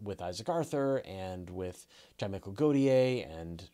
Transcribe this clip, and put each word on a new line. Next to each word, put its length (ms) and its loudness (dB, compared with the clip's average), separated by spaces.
with 220 -6
Isaac 260 -6
Arthur 500 2
and 520 -8
with 360 -6
Jean-Michel 360 -6
Gaultier 760 4
and, 460 -8